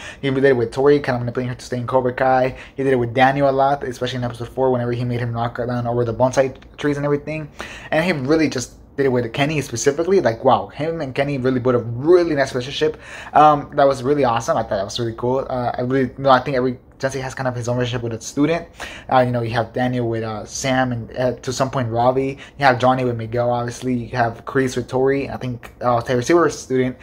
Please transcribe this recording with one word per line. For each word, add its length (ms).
He 100
did 140
it 100
with 160
Tori, 280
kind 160
of 60
manipulating 280
her 60
to 100
stay 120
in 80
Cobra 280
Kai. 420
He 80
did 100
it 40
with 160
Daniel 360
a 20
lot, 320
especially 340
in 60
episode 260
four, 220
whenever 220
he 100
made 160
him 140
knock 240
down 280
over 200
the 80
bonsai 420
trees 180
and 100
everything. 440
And 140
he 80
really 340
just 280
did 60
it 40
with 220
Kenny 300
specifically, 580
like, 240
wow, 240
him 320
and 160
Kenny 220
really 240
built 140
a 40
really 560
nice 180
relationship. 460
Um, 440
that 100
was 160
really 220
awesome. 320
I 60
thought 180
that 20
was 160
really 180
cool. 320
Uh, 280
I 40
really, 360
no, 120
I 100
think 180
every 200
sensei 220
has 120
kind 140
of 80
his 140
own 80
relationship 260
with 80
a 80
student. 480
Uh, 100
you 120
know, 100
you 100
have 200
Daniel 380
with, 120
uh, 220
Sam 480
and, 260
uh, 180
to 180
some 180
point 180
Robbie. 480
You 80
have 120
Johnny 280
with 100
Miguel, 340
obviously. 440
You 240
have 260
Chris 320
with 140
Tori. 400
I 80
think, 420
uh, 220
Terry 200
Silver's 380
student 440